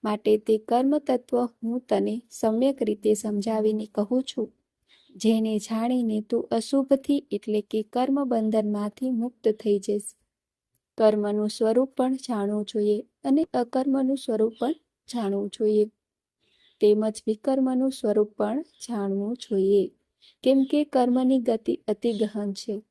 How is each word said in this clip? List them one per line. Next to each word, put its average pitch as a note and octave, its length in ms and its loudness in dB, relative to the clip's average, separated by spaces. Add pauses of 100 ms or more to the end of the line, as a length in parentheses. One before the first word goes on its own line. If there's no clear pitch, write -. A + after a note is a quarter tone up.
માટે G#3+ 340 2
તે A3 200 2
કર્મ B3+ 400 2
તત્વ B3 460 -2
હું A#3 360 -6
તને G#3+ 500 -2
સમ્યક B3 520 0
રીતે G#3+ 320 0
સમજાવીને G#3+ 720 -2
કહું A3+ 360 -2
છું, - 300 -8 (640)
જેને A3 420 0
જાણીને A3+ 640 -2
તું A#3 300 -4
અશુભથી C4+ 840 0
એટલે G#3 280 -2
કે A3 220 -4
કર્મ C4+ 420 -2
બંધનમાંથી A3 880 -2
મુક્ત A#3 380 -2
થઈ G#3+ 300 0
જઈશ. G3+ 240 -4 (960)
કર્મનું G#3 500 2
સ્વરૂપ A3+ 400 0
પણ C4 260 -2
જાણવું G#3 500 -4
જોઈએ G#3 360 0 (240)
અને C#4+ 300 2
અકર્મનું C4 600 0
સ્વરૂપ A3 440 -2
પણ C4 120 -2 (420)
જાણવું G3+ 340 -4
જોઈએ, G#3+ 360 2 (960)
તેમજ G#3+ 460 4
વિકર્મનું C4 640 0
સ્વરૂપ G#3+ 380 0
પણ A3 340 -4
જાણવું G3+ 720 -4
જોઈએ, G3 540 2 (520)
કેમ C4+ 220 4
કે D4 200 0
કર્મની B3+ 540 2
ગતિ A#3 500 -2
અતિ A3+ 240 -2
ગહન G#3 400 -4
છે. G#3 380 -8